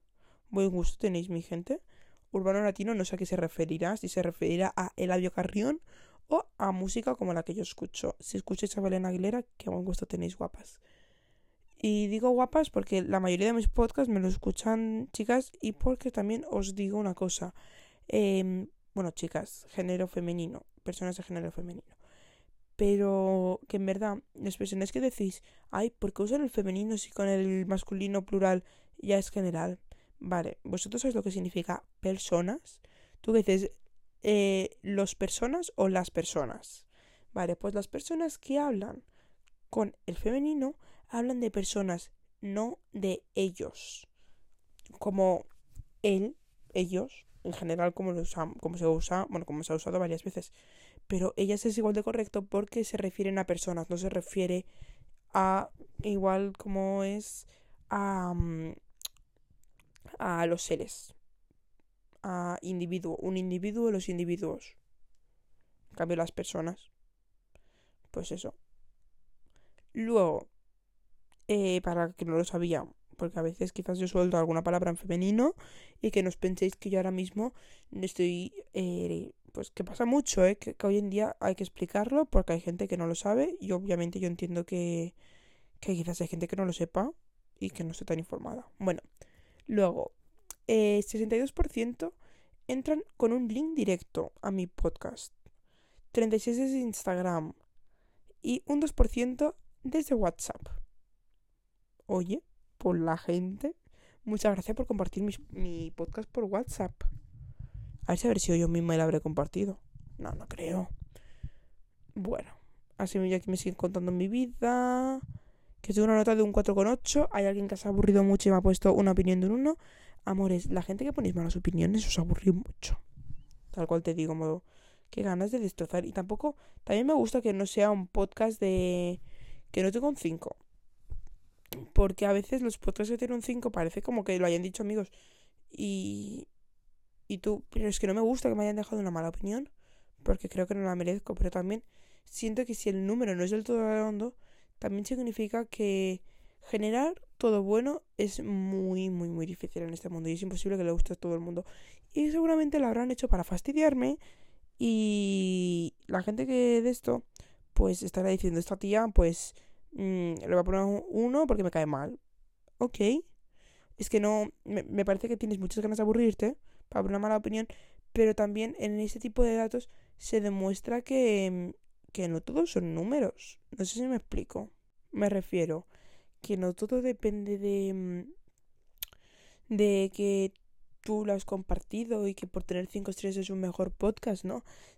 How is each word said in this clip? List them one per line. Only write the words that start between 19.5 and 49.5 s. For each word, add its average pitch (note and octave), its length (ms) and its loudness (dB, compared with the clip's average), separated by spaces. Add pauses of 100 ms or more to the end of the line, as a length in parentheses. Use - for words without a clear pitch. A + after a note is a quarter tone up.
género F3+ 380 -2
femenino, F3 600 -6 (160)
personas F3+ 340 -6
de F3 60 -10
género E3+ 280 -6
femenino. F3 440 -12 (800)
Pero F#3+ 920 4
que G#3 100 -4
en G3 100 0
verdad, G3+ 320 -2 (160)
las G3 220 -6
personas G3 340 -4
que B3+ 100 -2
decís, A3+ 400 -2 (300)
"Ay, G#3+ 180 0
¿por G3+ 240 -4
qué - 80 -4
usan B3 220 0
el C4 80 -2
femenino G3+ 460 -2
si - 120 -8
con G3 180 -2
el F#3+ 380 2
masculino G3 580 -2
plural F#3+ 400 2 (360)
ya G3 180 2
es F#3+ 140 -2
general?". F3+ 480 -2 (400)
Vale, F3+ 440 -4
¿vosotros G3+ 380 -4
sabéis C4 140 0
lo G#3 80 0
que G3 80 -2
significa F3+ 520 -4 (180)
personas? F#3+ 800 -2 (400)
Tú A3 120 0
que A3+ 60 8
dices, G3 320 4 (500)
eh, G3 600 2
"los G3 340 -2
personas C4 600 -2
o G3 120 4
las F#3 240 0
personas". - 760 -4 (460)
Vale, F3 240 -2
pues G3+ 180 -6
las G3+ 140 -4
personas D#4+ 500 -4
que C#4 220 -2
hablan A#3+ 440 -4 (640)
con G#3+ 260 -2 (100)
el F3 120 -6
femenino C#4 580 0 (340)
hablan B3 300 -2
de A#3 120 0
personas, G3 600 -2 (280)
no G#3 400 -4 (140)
de F#3+ 300 -2 (100)
ellos. - 760 -6 (920)
Como F#3+ 480 0 (540)
él, G3+ 360 0 (360)
ellos, F#3 520 -4 (180)
en F3 100 -6
general, F3 400 -2
como F#3 180 -4
lo F3 100 -2
usa-, E3 380 -4
como E3+ 180 -4
se E3+ 100 2
usa, E3 420 2
bueno, F3+ 160 -6
como D3+ 180 -6